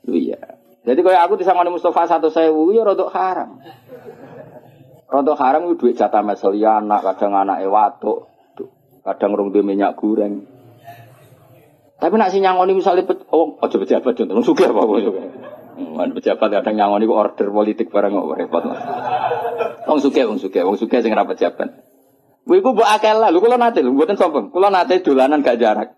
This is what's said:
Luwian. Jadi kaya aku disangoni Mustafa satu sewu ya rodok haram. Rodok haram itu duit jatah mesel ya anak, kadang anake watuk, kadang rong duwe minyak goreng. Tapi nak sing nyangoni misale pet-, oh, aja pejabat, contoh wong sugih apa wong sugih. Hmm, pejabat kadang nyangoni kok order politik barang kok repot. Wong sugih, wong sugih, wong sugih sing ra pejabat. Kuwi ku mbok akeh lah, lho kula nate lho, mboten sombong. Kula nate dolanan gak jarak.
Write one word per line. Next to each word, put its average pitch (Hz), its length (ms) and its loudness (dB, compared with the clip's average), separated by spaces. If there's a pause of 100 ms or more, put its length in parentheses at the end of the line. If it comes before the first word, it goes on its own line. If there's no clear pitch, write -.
Luwian. - 560 -6 (240)
Jadi 131 160 0
kaya 175 240 4
aku 190 160 0
disangoni 175 320 2
Mustafa 170 320 0
satu 165 240 0
sewu 160 480 2
ya 226 80 2
rodok 185 320 0
haram. 180 400 -6 (1500)
Rodok 139 320 0
haram 139 280 2
itu 170 80 0
duit 120 200 0
jatah 104 280 0
mesel 101 320 -2
ya 110 240 2
anak, 104 240 -2
kadang 101 320 -2
anake 95 320 0
watuk, 107 640 -2 (720)
kadang 101 320 -2
rong 101 160 -4
duwe 101 80 4
minyak 101 320 0
goreng. 104 560 -4 (1500)
Tapi 185 160 2
nak 196 160 0
sing 196 80 2
nyangoni 185 320 2
misale 185 320 2
pet-, - 240 -6
oh, 156 320 0
aja - 160 -2
pejabat, 113 400 0
contoh 98 160 -4
wong 117 80 2
sugih - 300 2
apa 107 100 2
wong 107 240 0
sugih. 92 160 -4 (560)
Hmm, 82 380 -6
pejabat 107 340 -2
kadang 104 240 -2
nyangoni 104 320 0
kok 110 80 2
order 104 400 0
politik 107 400 -2
barang 101 160 2
kok 95 300 -4
repot. - 220 -4 (1200)
Wong 147 160 2
sugih, 135 240 0
wong 104 160 -6
sugih, 95 240 -2
wong 98 140 -2
sugih 117 180 -2
sing 110 160 0
ra 104 80 2
pejabat. - 560 -4 (640)
Kuwi 180 160 4
ku 226 160 2
mbok 208 140 4
akeh 214 260 2
lah, 220 160 4
lho 165 80 4
kula 233 160 4
nate 226 320 2
lho, 127 80 0
mboten 156 240 0
sombong. 147 320 0
Kula 196 220 2
nate 180 260 2
dolanan 143 480 2
gak 120 160 2
jarak. 107 360 0